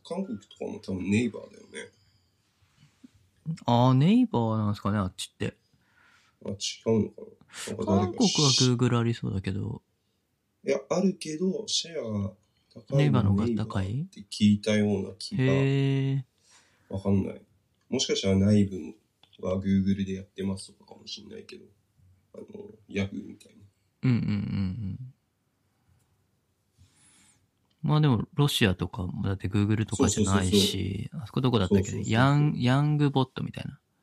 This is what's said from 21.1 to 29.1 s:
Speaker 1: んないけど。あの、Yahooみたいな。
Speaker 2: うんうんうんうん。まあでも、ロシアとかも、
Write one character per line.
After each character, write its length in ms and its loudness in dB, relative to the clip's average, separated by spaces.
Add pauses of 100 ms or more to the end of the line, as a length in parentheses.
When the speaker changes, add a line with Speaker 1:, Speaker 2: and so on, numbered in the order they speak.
Speaker 1:
ん 40 -20
な 80 -16
い 60 -18
け 140 -20
ど。 80 -20 (720)
あ 20 -20
の、 80 -16 (440)
Yahoo 360 -6
み 100 -18
た 140 -20
い 80 -20
な。 60 -20 (400)
Speaker 2:
う 40 2
ん 40 4
う 20 4
ん 40 2
う 40 -2
ん 20 -4
う 80 -2 (600)
ん。 200 -14 (2750)
ま 140 2
あ 60 4
で 60 4
も、 260 2
ロ 140 2
シ 200 2
ア 80 2
と 140 -6
か 140 -8
も、 200 -6